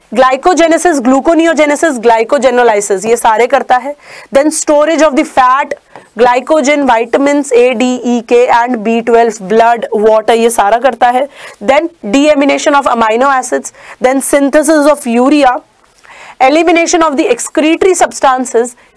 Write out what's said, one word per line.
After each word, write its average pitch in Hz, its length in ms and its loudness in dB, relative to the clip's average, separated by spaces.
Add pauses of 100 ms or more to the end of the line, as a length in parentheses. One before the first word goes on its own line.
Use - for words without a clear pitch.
(140)
glycogenesis, 311 840 2
gluconeogenesis, 311 960 0
glycogenolysis, 226 1040 0
ये 226 120 0
सारे 226 300 0
करता 254 300 0
है। 277 180 -6 (400)
Then 294 160 2
storage 302 580 0
of 285 40 0
the 277 140 0 (120)
fat, 269 340 0 (460)
glycogen, 262 720 0
vitamins 277 640 0
A, 254 220 2
D, 254 320 -2
E, 240 160 -2 (100)
K 240 260 2
and 240 180 -2
बी 226 240 -2
ट्वेल्व, 226 480 0
blood, 226 600 0
water, 220 220 2
ये 233 200 2
सारा 220 280 0
करता 240 280 0
है। 254 220 -2 (360)
Then 294 240 0 (180)
deamination 285 760 0
of 277 40 -6
amino 247 560 0
acids, 269 300 -8 (300)
then 262 320 0
synthesis 285 640 2
of 240 220 -4
urea, 269 400 2 (840)
elimination 330 600 2
of 311 80 0
the 294 260 -2
excretory 330 680 -2
substances, 247 680 -2 (280)